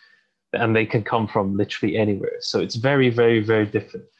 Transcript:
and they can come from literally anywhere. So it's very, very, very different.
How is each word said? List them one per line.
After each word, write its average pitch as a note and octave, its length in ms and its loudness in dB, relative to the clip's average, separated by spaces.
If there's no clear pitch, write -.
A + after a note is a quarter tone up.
and A2+ 220 0
they A2 100 2
can A2+ 180 -2
come A2 240 -2
from G2 280 -2
literally G#2+ 400 -2
anywhere. G#2+ 440 -2
So - 200 -4
it's F2+ 160 -4
very, C3 340 2
very, A#2 300 4
very G#2+ 260 2
different. - 400 -6